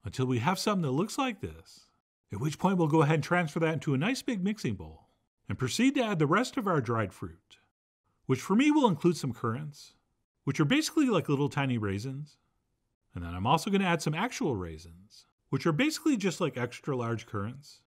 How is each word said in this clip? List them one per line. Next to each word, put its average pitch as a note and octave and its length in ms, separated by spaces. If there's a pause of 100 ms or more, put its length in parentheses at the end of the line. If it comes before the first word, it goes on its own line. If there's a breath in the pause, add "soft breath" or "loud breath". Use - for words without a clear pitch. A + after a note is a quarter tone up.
until B2+ 220
we B2+ 120
have F3+ 200
something G3+ 240
that D3 80
looks D#3+ 280
like C4 220
this, - 460 (460)
at F#2+ 80
which D3 180
point F#3 200
we'll E3 100
go D#3 140
ahead D3+ 140
and D3 80
transfer F3 360
that D#3+ 140
into C#3+ 200
a B2+ 40
nice A3+ 240
big G#3+ 200
mixing F#3 320
bowl, D#2 340 (400)
and G#2+ 100
proceed A#3+ 360
to C#4 80
add G#3 160
the D3+ 80
rest G3+ 300
of A3 100
our D#3+ 140
dried A2+ 320
fruit, - 460 (680)
which C3 140
for - 140
me C#4+ 160
will D4 180
include F3 280
some C3 160
currants, C3 640 (500)
which C#3+ 160
are D#3 40
basically D4 420
like F#3+ 220
little C#3+ 200
tiny C3 300
raisins. A#2 600 (760)
And F2+ 80
then E2+ 120
I'm F#2 120
also D#3 240
gonna G3 140
add E3+ 180
some D3+ 120
actual F3+ 420
raisins, E2+ 680 (240)
which C#3+ 160
are E3+ 60
basically D4 440
just F#3+ 240
like D#3+ 160
extra B2 400
large A#2 300
currants. A#2 540 (140)